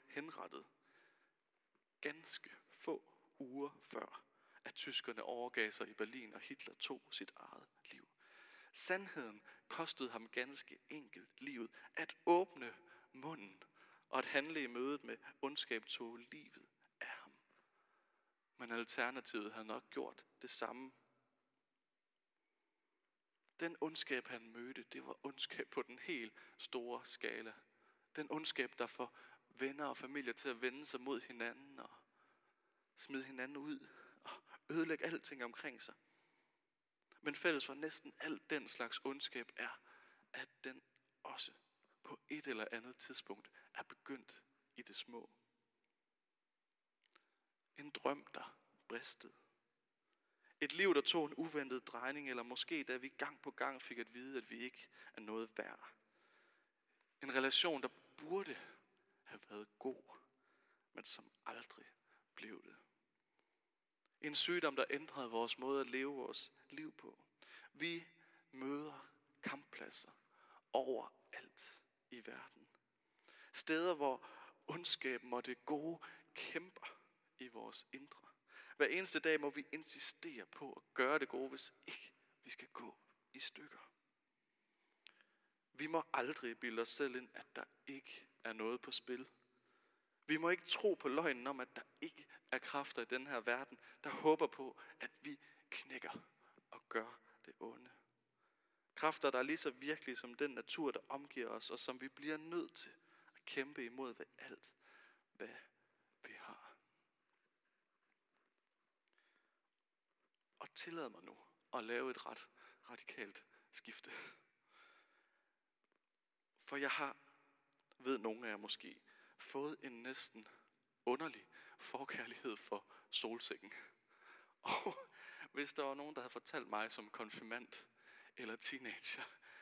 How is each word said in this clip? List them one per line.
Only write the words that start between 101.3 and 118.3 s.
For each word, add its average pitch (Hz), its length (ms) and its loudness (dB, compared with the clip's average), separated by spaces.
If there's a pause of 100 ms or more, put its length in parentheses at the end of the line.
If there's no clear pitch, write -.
os, 110 220 -2
og 120 80 -2
som 127 220 -2
vi 127 80 -4
bliver 151 280 -2
nødt 165 380 -2
til - 200 -6 (400)
at - 100 -20
kæmpe 143 400 -2
imod 123 300 -4
ved - 120 -8 (120)
alt, - 360 -12 (580)
hvad - 240 -8 (640)
vi - 100 -14
har. - 440 -14 (3750)
Og - 160 -10
tillad 165 340 0
mig - 160 -12
nu - 140 -14 (360)
at 120 100 0
lave 120 260 4
et - 160 -4
ret - 220 -6 (420)
radikalt - 540 -10 (260)
skifte. - 400 -8 (2500)
For - 180 -4
jeg 139 140 6
har, 143 260 2 (800)
ved 127 200 4
nogle 110 280 0